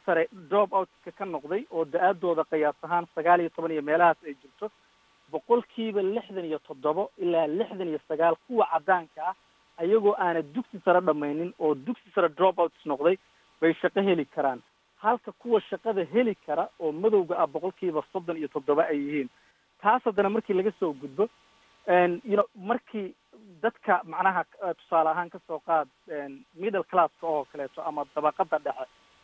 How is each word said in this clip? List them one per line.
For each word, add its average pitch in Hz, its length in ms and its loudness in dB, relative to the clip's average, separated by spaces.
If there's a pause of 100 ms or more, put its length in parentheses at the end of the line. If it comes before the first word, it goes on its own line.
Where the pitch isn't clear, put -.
sare 165 260 2
drop 190 400 0
out-ka 185 400 -4
ka 202 120 -10
noqday 175 460 -6
oo 165 140 -2
da-aadooda 170 600 0
qiyaas 151 380 -2
ahaan 175 320 -2
sagaal 170 260 4
iyo 165 160 -2
toban 165 160 -4
iyo 151 100 -2
meelahaas 160 340 4 (100)
ay 147 160 -12
jirto, 202 280 -12 (640)
boqolkiiba 220 680 -2
lixdan 190 420 -4
iyo 156 140 -6
toddoba 156 480 -4 (120)
ilaa 170 280 0
lixdan 185 420 -4
iyo 151 200 -4
sagaal 165 280 2 (100)
kuwa 220 260 2
caddaanka 165 580 -2
ah 190 40 -10 (440)
ayagoo 202 400 4
aana 170 240 0
dugsi 175 420 -8
sare 180 160 6
dhammaynin 151 580 -2
oo 151 160 2
dugsi 139 400 -8
sare 175 140 4
drop 185 300 2
outs 170 280 -2
noqday 151 300 2 (440)
bay 160 200 4
shaqo 185 220 0
heli 175 220 2
karaan, 135 360 -2 (420)
halka 220 300 0
kuwa 226 280 0
shaqada 190 520 -4
heli 220 220 2 (120)
kara 160 220 -2 (120)
oo 156 120 -2
madowga 180 460 2
ah 170 80 2
boqolkiiba 160 560 -4 (100)
soddon 175 240 -6
iyo 151 120 -6
toddoba 147 380 0
ay 156 120 -2
yihiin. 143 300 -4 (540)
Taas 226 220 2
haddana 202 260 2
markii 214 240 -2
laga 190 240 0
soo 165 140 -2
gudbo, 143 360 -4 (580)
een, 180 380 4
you 202 120 0
know, 202 80 4 (100)
markii 202 600 -6 (480)
dadka 202 420 0
macnaha, 180 400 0 (180)
eh, 175 140 -4
tusaale 160 340 2
ahaan 170 200 -4
ka 185 160 -18
soo 160 200 -8
qaad, 156 220 0 (200)
een, 143 360 -10 (100)
middle 190 300 -4
class-ka 170 420 0
oo 151 260 -2
kaleeto 143 300 -10
ama 151 220 -6 (100)
dabaqadda 151 440 0
dhexe 143 260 -6 (400)